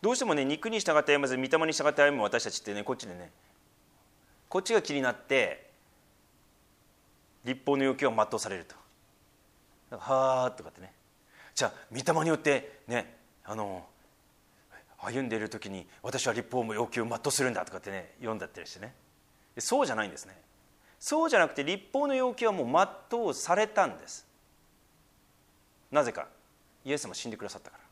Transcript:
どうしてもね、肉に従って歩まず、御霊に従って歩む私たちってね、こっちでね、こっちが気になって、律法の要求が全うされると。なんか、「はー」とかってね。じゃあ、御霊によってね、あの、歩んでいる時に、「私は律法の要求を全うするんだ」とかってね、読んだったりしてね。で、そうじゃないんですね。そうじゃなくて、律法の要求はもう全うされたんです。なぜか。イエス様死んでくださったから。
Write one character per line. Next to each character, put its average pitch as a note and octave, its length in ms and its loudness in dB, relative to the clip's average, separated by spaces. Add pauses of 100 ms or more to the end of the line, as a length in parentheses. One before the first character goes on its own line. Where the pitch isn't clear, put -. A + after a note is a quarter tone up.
ど G3+ 100 4
う G#3 40 2
し - 40 -4
て C4+ 60 0
も F3+ 100 2
ね、 C#3 100 2
肉 D3+ 240 -2
に A3 100 0
従 D#3+ 180 4
っ D3 60 6
て D3+ 100 6
歩 C#3+ 60 6
ま C#3 80 2
ず、 B2+ 80 2
御 B2+ 80 0
霊 D#3+ 220 4
に D#3 80 0
従 D3+ 160 2
っ D3 40 0
て D3 100 6
歩 C#3+ 120 6
む A#2 80 2
私 G#2 200 2
た G#2+ 80 -6
ち - 100 -8
っ - 20 -20
て G#2 100 -6
ね、 G#2 100 -6
こ C3 100 -4
っ - 20 -2
ち A2 120 -14
で F2+ 80 -12
ね、 F2 160 -16 (1160)
こ F#3 120 0
っ - 20 -6
ち G#3 120 -2
が G#3+ 80 6
気 - 120 -4
に C#3+ 80 2
な B2+ 100 4
っ A#2 40 -2
て、 A2+ 560 0 (1700)
律 C3 220 -6
法 C#3+ 100 4
の C3+ 80 2
要 C3 120 2
求 C3 140 2
が A2+ 60 -2
全 G#2+ 160 4
う A2 80 -2
さ G#2+ 100 -6
れ G2 80 -6
る E2 80 -12
と。 - 100 -20 (1120)
な A#2+ 80 -14
ん - 20 -14
か、 - 140 -14
「は C3 380 4
ー」 - 40 -14
と - 80 -16
か D#3+ 60 -16
っ - 40 -20
て - 60 -20
ね。 F#2+ 140 -18 (600)
じ C3+ 100 0
ゃ G#2+ 40 2
あ、 - 40 -12 (180)
御 D#3+ 280 0
霊 D#3 40 0
に E3 60 2
よ D#3+ 60 4
っ - 20 -2
て C#3+ 500 0
ね、 A#2 300 -4 (260)
あ G#2 120 -10
の、 G2 320 -8 (1120)
歩 B2 240 -4
ん B2 60 -6
で A2 60 -4
い G#2+ 40 -2
る G#2+ 100 -6
時 A2 200 -12
に、 F#2+ 180 -12 (160)
「私 B2 240 -4
は A#2 60 0
律 A#2+ 160 -4
法 B2+ 140 -2
の A2 120 -4
要 A#2 120 -2
求 A#2+ 140 -4
を A2 60 0
全 A2 180 -6
う C#3+ 60 0
す C#3 120 0
る B2+ 60 2
ん A#2 40 -4
だ」 F2+ 120 -4
と - 60 -16
か F#2 80 -10
っ - 20 -20
て - 80 -14
ね、 F#2+ 300 -10
読 A2 160 -6
ん - 20 -8
だ F#2+ 80 -8
っ - 40 -12
た - 120 -16
り D#2+ 60 -14
し - 80 -16
て F#2 40 -20
ね。 A2 140 -14 (640)
で、 A#2+ 60 -8
そ C4 200 2
う B3+ 40 2
じ D3 60 -2
ゃ A2+ 40 -2
な G#2+ 100 0
い - 20 -8
ん F2+ 40 -10
で D2+ 60 -14
す - 80 -16
ね。 F#2 140 -20 (600)
そ D#4 240 0
う E4 60 2
じ B3+ 60 2
ゃ G#3 40 8
な D#3+ 100 6
く - 60 -10
て、 C#3+ 80 -2
律 F#3 280 -4
法 C#4 140 0
の C#4 80 0
要 B3+ 220 0
求 A#3+ 100 -2
は A3 60 4
も F3+ 120 -2
う D#3 240 4 (220)
全 A#3+ 160 -2
う D#3 80 0
さ - 220 0
れ G#3+ 120 2
た G#3 180 2
ん A#2+ 120 -6
で - 100 -18
す。 - 200 -16 (1600)
な D3 140 4
ぜ A#2 80 0
か。 - 160 -8 (580)
イ C3+ 60 -4
エ D3 60 0
ス C#3+ 80 -6
様 F#2+ 80 -12
死 - 140 -8
ん A#2 40 -6
で G#2+ 60 -10
く - 80 -12
だ G2 40 -8
さ G2+ 100 -14
っ - 20 -20
た - 100 -20
か - 60 -20
ら。 - 140 -20